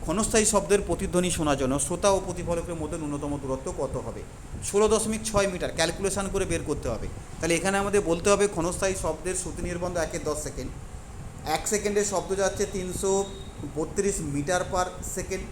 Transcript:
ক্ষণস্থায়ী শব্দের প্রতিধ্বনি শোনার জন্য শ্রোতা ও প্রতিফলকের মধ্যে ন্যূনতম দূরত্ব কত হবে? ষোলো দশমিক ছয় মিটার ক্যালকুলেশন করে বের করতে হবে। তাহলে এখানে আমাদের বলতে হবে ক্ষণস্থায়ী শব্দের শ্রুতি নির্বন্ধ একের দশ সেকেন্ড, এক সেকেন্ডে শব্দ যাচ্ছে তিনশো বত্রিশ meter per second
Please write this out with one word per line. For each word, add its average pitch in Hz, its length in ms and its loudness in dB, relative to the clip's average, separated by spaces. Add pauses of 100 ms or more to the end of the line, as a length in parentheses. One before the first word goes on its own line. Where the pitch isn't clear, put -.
ক্ষণস্থায়ী 214 500 4
শব্দের 196 340 4
প্রতিধ্বনি 180 500 2
শোনার 147 240 4
জন্য 131 140 2 (100)
শ্রোতা 180 300 2
ও - 20 2 (100)
প্রতিফলকের 170 540 -2
মধ্যে 156 200 -4
ন্যূনতম 147 300 -4 (120)
দূরত্ব 131 240 -2 (140)
কত 135 140 -2 (100)
হবে? 107 160 -6 (480)
ষোলো 214 240 6
দশমিক 214 360 2
ছয় 202 220 4
মিটার 160 260 -4
ক্যালকুলেশন 185 560 0
করে 190 180 2
বের 165 180 0
করতে 135 240 -2
হবে। 117 140 -4 (300)
তাহলে 165 220 2
এখানে 196 240 2
আমাদের 202 260 4
বলতে 170 240 2
হবে 196 120 6 (100)
ক্ষণস্থায়ী 180 480 0
শব্দের 175 380 -2
শ্রুতি 160 260 -6
নির্বন্ধ 175 280 -2 (100)
একের 156 240 -4
দশ 147 160 0
সেকেন্ড, 127 260 -6 (840)
এক - 160 -2
সেকেন্ডে 208 300 2 (120)
শব্দ 170 160 -2 (120)
যাচ্ছে 190 220 2 (120)
তিনশো 185 360 -2 (640)
বত্রিশ 190 400 0 (180)
meter 180 280 0 (100)
per 180 160 2 (280)
second 185 360 -4